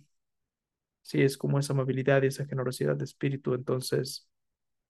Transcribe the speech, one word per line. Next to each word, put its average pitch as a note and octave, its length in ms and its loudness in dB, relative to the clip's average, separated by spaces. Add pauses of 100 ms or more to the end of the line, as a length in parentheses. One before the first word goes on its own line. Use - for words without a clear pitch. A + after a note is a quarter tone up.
(1000)
Sí, - 220 0
es C#3 140 2
como C#3+ 220 0
esa C#3 140 -2
amabilidad C3+ 500 4
y C3+ 40 2
esa C3+ 180 -4
generosidad C#3 500 -2
de C#3 100 -4
espíritu. C#3 480 -4
Entonces, B2+ 760 -4 (640)